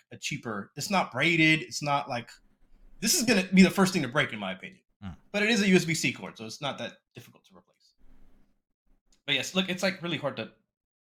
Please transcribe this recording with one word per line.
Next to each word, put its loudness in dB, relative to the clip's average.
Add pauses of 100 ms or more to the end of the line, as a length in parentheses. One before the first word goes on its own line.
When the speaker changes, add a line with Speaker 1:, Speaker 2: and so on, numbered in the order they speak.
(120)
Speaker 1:
a -18
cheaper, -8
it's -8
not 0
braided, 4
it's -10
not -2
like, -6 (720)
this 0
is 0
gonna 2
be 10
the 8
first 2
thing 0
to -2
break, -2
in -8
my -6
opinion. -14 (200)
Speaker 2:
Hmm. -12 (200)
Speaker 1:
But -2
it 0
is 2
a 2
U 8
S 4
B -2
C -2
cord, -12
so -12
it's -12
not -6
that -10 (160)
difficult -20
to -20
replace. -20 (1300)
But -2
yes, -4
look, -2
it's, -6
like, -4
really -6
hard -6
to -8 (520)